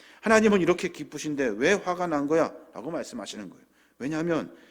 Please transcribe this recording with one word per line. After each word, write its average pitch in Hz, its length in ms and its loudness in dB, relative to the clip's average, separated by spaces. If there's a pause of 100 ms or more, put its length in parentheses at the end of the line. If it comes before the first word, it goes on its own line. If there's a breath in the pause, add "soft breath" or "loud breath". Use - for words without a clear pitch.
(200 loud breath)
하나님은 214 420 6
이렇게 170 280 2
기쁘신데 143 640 -4
왜 143 180 4
화가 180 340 -2
난 143 200 0
거야?" 151 260 2 (200)
라고 113 180 -10
말씀하시는 107 580 -10
거예요. - 160 -20 (320 soft breath)
왜냐하면 156 560 -2 (180 loud breath)